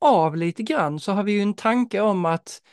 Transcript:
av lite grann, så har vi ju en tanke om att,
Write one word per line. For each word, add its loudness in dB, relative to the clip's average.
av 4
lite -4
grann, -2
så -4
har 0
vi 0
ju 2
en 0
tanke 0
om 0
att, -4